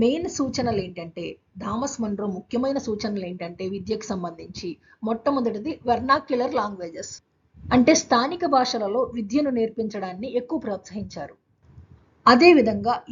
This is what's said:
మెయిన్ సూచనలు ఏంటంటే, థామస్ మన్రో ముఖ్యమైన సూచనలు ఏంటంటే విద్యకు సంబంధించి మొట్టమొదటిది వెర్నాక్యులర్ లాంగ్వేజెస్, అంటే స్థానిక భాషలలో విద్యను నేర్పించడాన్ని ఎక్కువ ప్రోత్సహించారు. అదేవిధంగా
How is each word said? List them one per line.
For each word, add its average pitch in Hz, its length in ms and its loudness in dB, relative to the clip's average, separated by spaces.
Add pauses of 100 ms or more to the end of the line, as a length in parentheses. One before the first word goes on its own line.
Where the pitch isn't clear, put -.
మెయిన్ 311 240 2 (100)
సూచనలు 247 480 -2
ఏంటంటే, 170 400 -10 (380)
థామస్ 233 400 -4
మన్రో 208 240 -4 (100)
ముఖ్యమైన 269 400 -4 (100)
సూచనలు 208 440 -4
ఏంటంటే 180 420 -10
విద్యకు 202 380 -6
సంబంధించి 175 580 -8 (400)
మొట్టమొదటిది 233 640 -2 (160)
వెర్నాక్యులర్ 254 720 0
లాంగ్వేజెస్, 180 520 -8 (640)
అంటే 254 180 8 (100)
స్థానిక 294 420 0 (120)
భాషలలో 240 460 0 (140)
విద్యను 254 420 0
నేర్పించడాన్ని 214 720 -4 (120)
ఎక్కువ 285 240 -6
ప్రోత్సహించారు. 185 680 -8 (920)
అదేవిధంగా 240 680 8 (180)